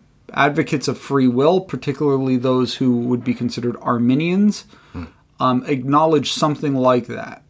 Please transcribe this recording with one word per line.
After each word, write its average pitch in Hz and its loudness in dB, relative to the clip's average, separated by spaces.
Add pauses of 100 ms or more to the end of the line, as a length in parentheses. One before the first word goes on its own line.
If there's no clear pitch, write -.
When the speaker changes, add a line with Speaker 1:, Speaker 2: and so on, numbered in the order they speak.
(320)
Speaker 1:
advocates 143 -2
of 123 -6
free 135 0
will, 127 2
particularly 135 -2
those 127 0
who 123 2
would 120 -2
be 120 -2
considered 120 -4
Arminians, 156 2 (280)
Speaker 2:
Hmm. 85 -10 (360)
Speaker 1:
um, 127 2
acknowledge 147 2
something 147 -2
like 127 2
that. - -12